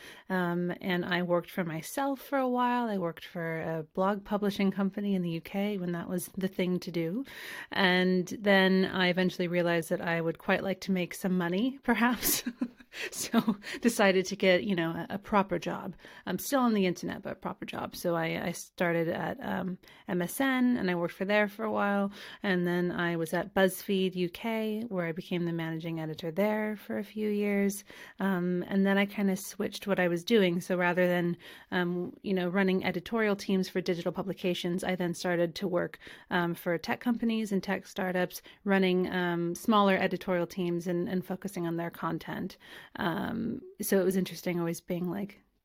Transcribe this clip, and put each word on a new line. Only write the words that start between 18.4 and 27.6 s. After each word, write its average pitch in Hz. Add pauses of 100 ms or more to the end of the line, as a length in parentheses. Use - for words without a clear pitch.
I 175
started 170
at, -
um, 185 (320)
M 180
S -
N, 254
and 185
I 180
worked 170
for 190
there 208
for 208
a 214
while. 202 (320)
And 180
then 175
I 170
was 165
at 170
BuzzFeed 190
U 180
K, 220
where 180
I 165
became 175
the 170
managing 165
editor 156
there 214
for 220
a 214
few 214
years. 202 (340)